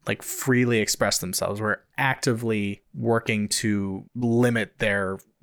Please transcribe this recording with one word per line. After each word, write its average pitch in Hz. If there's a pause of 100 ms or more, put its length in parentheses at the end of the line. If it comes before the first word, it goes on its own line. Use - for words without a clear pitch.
like, 107
freely 123
express 104
themselves. 98
We're 107 (180)
actively 113 (120)
working 113
to 98 (100)
limit 120
their 101 (240)